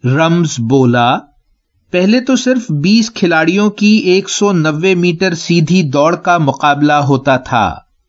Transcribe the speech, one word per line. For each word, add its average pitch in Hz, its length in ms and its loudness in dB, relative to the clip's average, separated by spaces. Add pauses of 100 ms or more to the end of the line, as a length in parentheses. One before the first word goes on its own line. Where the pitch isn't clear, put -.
रम्स 160 540 0
बोला, 123 560 2 (760)
"पहले 196 280 2
तो 262 160 -2
सिर्फ 254 360 -2
बीस 202 360 0
खिलाड़ियों 175 640 0
की 208 280 2
एक 190 300 0
सौ 202 240 -2
नब्बे 160 420 0
मीटर 175 400 -2
सीधी 170 480 0
दौड़ 151 340 0
का 175 220 0
मुकाबला 147 600 0
होता 135 400 0
था। - 560 -4 (140)